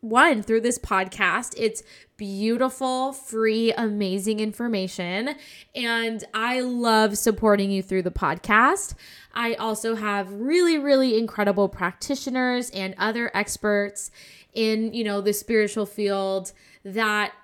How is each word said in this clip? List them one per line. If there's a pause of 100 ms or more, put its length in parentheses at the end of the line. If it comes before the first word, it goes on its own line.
one,
through
this
podcast.
It's (340)
beautiful,
free,
amazing
information. (380)
And (120)
I
love
supporting
you
through
the
podcast. (400)
I
also
have
really,
really
incredible
practitioners
and
other
experts (400)
in,
you
know,
the
spiritual
field (320)
that (120)